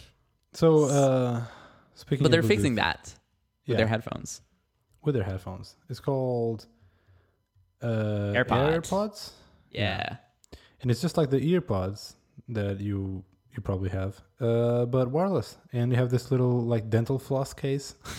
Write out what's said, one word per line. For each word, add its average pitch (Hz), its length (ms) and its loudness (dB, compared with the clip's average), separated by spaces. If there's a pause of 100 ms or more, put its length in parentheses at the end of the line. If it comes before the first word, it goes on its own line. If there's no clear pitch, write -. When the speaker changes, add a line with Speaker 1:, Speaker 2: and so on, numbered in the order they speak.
(520)
Speaker 1:
So, 156 340 6
uh, 131 560 2 (520)
speaking 147 300 -2
Speaker 2:
But - 20 6
Speaker 1:
of 147 60 4
Speaker 2:
they're 165 100 6
Speaker 1:
Bluetooth 113 60 4
Speaker 2:
fixing 160 260 4
that 95 280 0 (640)
with 120 80 0
Speaker 1:
Yeah. - 40 0
Speaker 2:
their 110 80 4
headphones. - 560 -6 (600)
Speaker 1:
With 147 100 0
their 107 100 0
headphones. 95 520 -10 (120)
It's 127 120 -12
called, 123 680 -4 (1120)
uh, 123 60 -6 (480)
Speaker 2:
AirPods. 131 540 2
Speaker 1:
AirPods? 208 420 -4 (400)
Speaker 2:
Yeah. 101 100 -6
Speaker 1:
Yeah. 101 360 -4 (680)
And 123 80 0
it's 113 100 0
just 170 160 -2
like 151 140 2
the 135 100 2
earpods 107 760 -2 (340)
that 101 320 -4
you 95 440 -4 (300)
you 104 80 -10
probably 95 280 -2
have. 95 300 -4 (200)
Uh, 120 460 2
but 127 240 2
wireless. 160 480 -2 (140)
And 120 200 0
you 120 40 4
have 123 140 2
this 123 200 0
little, 123 320 2
like, 113 280 -2
dental 117 280 2
floss 135 360 -4
case 139 400 -4 (240)